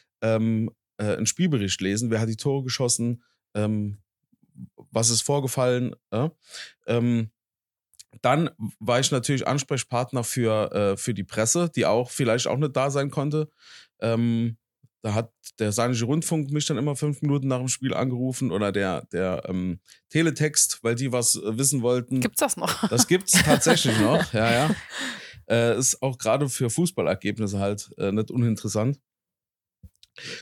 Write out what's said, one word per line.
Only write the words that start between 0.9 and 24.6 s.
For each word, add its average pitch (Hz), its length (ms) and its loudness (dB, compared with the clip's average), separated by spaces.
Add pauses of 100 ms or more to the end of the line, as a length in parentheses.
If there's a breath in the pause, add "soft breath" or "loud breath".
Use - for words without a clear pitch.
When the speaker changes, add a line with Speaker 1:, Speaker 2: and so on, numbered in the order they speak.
Speaker 1:
äh, 104 180 0
einen 110 100 -2
Spielbericht 120 560 0
lesen. 107 300 0
Wer 110 80 2
hat 113 100 0
die 110 60 -4
Tore 139 280 -2
geschossen? 120 600 -2 (320)
Ähm, 104 480 -2 (880)
was 117 180 2
ist 117 140 0
vorgefallen? 127 720 0 (160)
Ja? 131 200 0 (540 loud breath)
Ähm, 117 460 2 (880)
dann 143 300 4 (280)
war 120 200 2
ich 135 120 0
natürlich 135 360 0
Ansprechpartner 127 760 -2
für, 110 480 0
äh, 101 260 0
für - 160 -4
die 95 100 -6
Presse, 160 460 0
die 113 160 0
auch 113 260 2
vielleicht 123 360 0
auch 120 100 0
nicht 143 180 -2
da 135 160 2
sein 139 180 0
konnte. 151 400 -2 (500 loud breath)
Ähm, 117 580 0 (440)
da 107 120 -2
hat 110 180 -2 (280)
der 107 120 0
Saarländische 117 340 0
Rundfunk 151 440 -2
mich 147 160 -2
dann 151 120 -2
immer 143 180 -2
fünf 147 260 -4
Minuten 143 260 0
nach 127 120 0
dem 127 80 -4
Spiel 131 260 -2
angerufen 127 580 -2
oder 101 200 0
der, 95 400 -2
der, 90 360 -2
ähm, 92 320 -2 (300 soft breath)
Teletext, 151 720 2
weil 117 140 0
die 127 160 -2
was, 120 240 2
äh, 110 240 -4
wissen 135 240 2
wollten. 123 380 0
Speaker 2:
Gibt's - 180 -2
das - 180 0
noch? 175 320 -2
Speaker 1:
Das 120 180 0
gibt's 185 260 2
tatsächlich 151 640 4
noch, 127 340 2
Speaker 2:
<laughs> - 0 -
Speaker 1:
ja, 113 180 2
ja. 143 240 2 (720 loud breath)